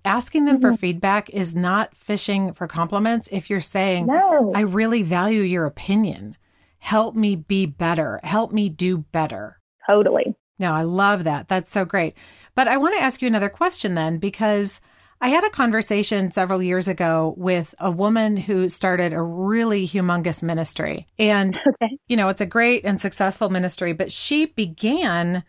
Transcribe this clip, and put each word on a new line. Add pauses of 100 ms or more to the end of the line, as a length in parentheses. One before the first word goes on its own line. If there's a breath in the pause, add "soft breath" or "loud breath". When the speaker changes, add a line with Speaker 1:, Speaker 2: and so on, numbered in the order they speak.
Speaker 1:
asking
them
for
Speaker 2:
Mm-hmm.
Speaker 1:
feedback
is
not
fishing
for
compliments.
If
you're
saying,
Speaker 2:
No.
Speaker 1:
"I
really
value
your
opinion. (400)
Help
me
be
better.
Help
me
do
better." (300)
Speaker 2:
Totally. (240)
Speaker 1:
No,
I
love
that.
That's
so
great. (400 soft breath)
But
I
wanna
ask
you
another
question
then,
because (400 soft breath)
I
had
a
conversation
several
years
ago
with
a
woman
who
started
a
really
humongous
ministry. (100)
And,
Speaker 2:
Okay. (100)
Speaker 1:
you
know,
it's
a
great
and
successful
ministry,
but
she
began